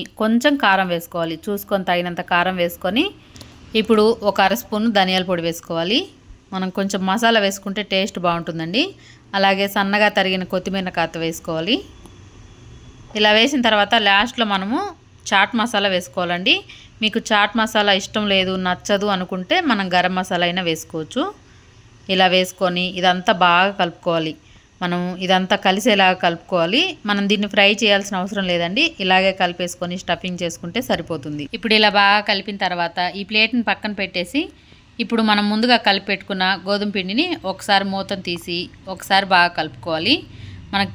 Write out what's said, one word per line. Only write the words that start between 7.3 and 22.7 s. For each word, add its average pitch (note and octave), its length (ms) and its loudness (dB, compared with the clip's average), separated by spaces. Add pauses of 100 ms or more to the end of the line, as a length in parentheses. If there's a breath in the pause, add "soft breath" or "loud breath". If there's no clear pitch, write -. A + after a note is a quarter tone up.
వేసుకుంటే G3 360 -6 (100)
టేస్ట్ F#3+ 340 -2
బాగుంటుందండి. E3+ 560 -2 (540 loud breath)
అలాగే G3 380 2
సన్నగా G#3 340 2 (100)
తరిగిన F#3 240 0 (100)
కొత్తిమీర F#3 460 -4
కాత E3 160 -2 (100)
వేసుకోవాలి. E3 520 -4 (1400)
ఇలా G#3+ 200 6
వేసిన C#4 300 2
తర్వాత G3+ 240 2 (160)
లాస్ట్లో A3 440 2
మనము G3+ 260 -2 (480)
చాట్ G3+ 300 2
మసాలా G#3 380 0
వేసుకోవాలండి. F3+ 600 -2 (460 loud breath)
మీకు A3 160 -2 (100)
చాట్ G#3 300 2
మసాలా G#3+ 420 2
ఇష్టం G#3+ 320 -4
లేదు, F#3 200 2 (120)
నచ్చదు F#3+ 500 -2
అనుకుంటే F#3 420 -4 (140)
మనం G3+ 240 0
గరం F3+ 240 2
మసాలా F3+ 300 -2
అయినా F3+ 200 -2
వేసుకోవచ్చు. D#3+ 540 -4 (920 soft breath)
ఇలా F#3 200 4
వేసుకొని F3+ 500 0 (160)